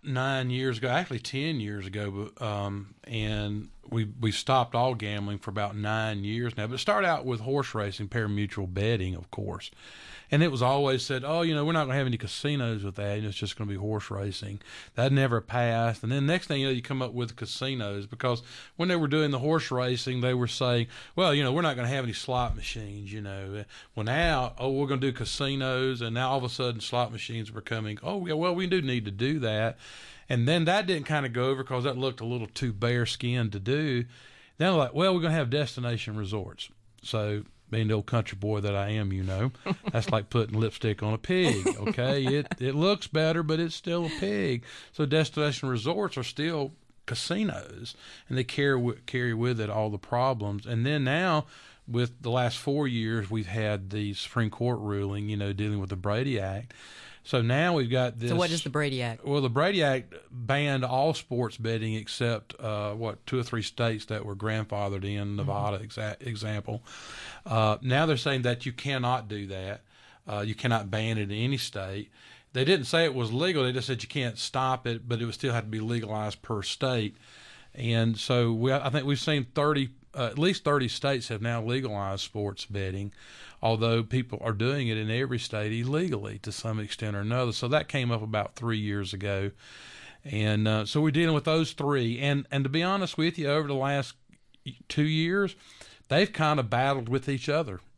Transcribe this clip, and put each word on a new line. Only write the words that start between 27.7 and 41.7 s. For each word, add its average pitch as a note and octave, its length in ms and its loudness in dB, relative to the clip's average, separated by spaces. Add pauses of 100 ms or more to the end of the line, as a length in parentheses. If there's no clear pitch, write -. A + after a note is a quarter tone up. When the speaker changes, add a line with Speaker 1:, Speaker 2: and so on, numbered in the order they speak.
Speaker 1:
"Oh, F#3 240 -2
yeah, D#3+ 80 0
well, F3 200 2
we F#3 120 0
do F3+ 160 2
need B2 240 0
to G2+ 40 -4
do B2+ 280 0
that." A2+ 400 0 (500)
And A#2+ 180 4
then E3 200 4
that F#3+ 200 4
didn't D#3+ 200 -2
kinda C#3+ 240 0
go B2 180 2
over C3 160 0
'cause B2+ 200 -2
that C3+ 120 0
looked B2+ 240 -2
a A2+ 60 -6
little A#2 220 -2
too A#2+ 260 -2
bare-skinned A#2+ 800 0
to G2+ 80 -4
do. B2+ 440 0 (540)
Then, F3+ 180 4
like, C3+ 160 4
"Well, F#3 220 4
we're F3 80 2
gonna E3 100 2
have D3+ 160 2
destination A#2+ 720 -2
resorts." G2+ 500 -4 (340)
So, G#2 420 -2 (260)
being A2 180 2
the G#2+ 60 6
old G#2 120 0
country A2 320 0
boy G#2 220 2
that G2+ 140 0
I G2 160 0
am, G#2 220 0
you F#2+ 100 0
know, F#2+ 300 0 (120)
Speaker 2:
<laughs> F#3+ 280 -2
Speaker 1:
that's A2+ 180 0
like A2 200 0
putting A2 280 2
lipstick A2 440 0
on G#2+ 100 0
a A2 60 -2
pig, D#3 480 2 (120)